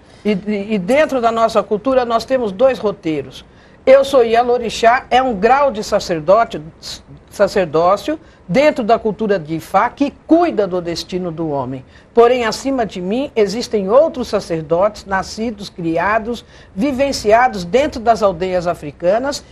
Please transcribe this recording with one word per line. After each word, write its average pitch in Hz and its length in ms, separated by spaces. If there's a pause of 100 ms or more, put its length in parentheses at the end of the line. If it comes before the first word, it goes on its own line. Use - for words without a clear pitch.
(240)
E, 208 80
e, 208 420
e 214 40
dentro 262 420
da 226 100
nossa 226 320
cultura 254 440
nós 226 180
temos 247 260
dois 240 280
roteiros. 156 680 (400)
Eu 269 180
sou 269 220
Yalorixá, 233 840
é 247 100
um 262 140
grau 247 360
de 208 140
sacerdote, 185 800 (680)
sacerdócio 190 880 (300)
dentro 269 340
da 214 160
cultura 202 400
de 160 180
Ifá 202 340
que 277 240 (120)
cuida 311 400
do 180 140
destino 175 500
do 160 200
homem. 131 340 (300)
Porém, 233 320
acima 247 400
de 180 160
mim, 240 340
existem 202 540
outros 254 380
sacerdotes 175 760
nascidos, 202 640
criados, 202 800 (280)
vivenciados 240 880
dentro 247 380
das 214 220
aldeias 180 440
africanas 175 840